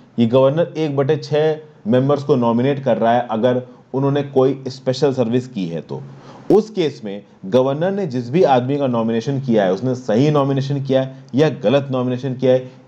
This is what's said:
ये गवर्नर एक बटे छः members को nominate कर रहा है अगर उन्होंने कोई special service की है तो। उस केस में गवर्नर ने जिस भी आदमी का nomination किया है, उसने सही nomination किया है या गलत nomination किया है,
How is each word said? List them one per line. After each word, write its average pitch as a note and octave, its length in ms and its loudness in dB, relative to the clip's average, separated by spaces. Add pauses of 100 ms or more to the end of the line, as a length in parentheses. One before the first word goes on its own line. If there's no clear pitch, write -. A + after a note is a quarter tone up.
(180)
ये A#2 80 4
गवर्नर C3+ 500 2
एक D#3 200 -2
बटे C#3 200 2
छः D3+ 400 0 (300)
members C3+ 360 2
को C#3+ 140 2
nominate B2 480 0
कर A#2 120 2
रहा A2+ 160 2
है A#2+ 180 2
अगर B2 320 0 (320)
उन्होंने C#3 280 0
कोई C3+ 460 2
special B2+ 440 -2
service B2 360 -2
की F#2+ 180 -4
है E2 140 -6
तो। C2+ 220 -12 (480)
उस G#3 200 0
केस D3+ 340 -4
में G2+ 180 -10 (240)
गवर्नर C3+ 440 0
ने G3 160 -4
जिस B2 240 -6
भी E3+ 120 2
आदमी C3+ 360 2
का C#3 80 0
nomination A#2 540 -2
किया A2+ 240 2
है, F#2 80 2
उसने B2 220 -2
सही B2 360 0
nomination C#3 540 0
किया C3 180 2
है - 220 -10 (100)
या D3+ 140 4 (140)
गलत C#3 280 0
nomination B2+ 440 -4
किया B2+ 180 2
है, B2+ 180 0 (180)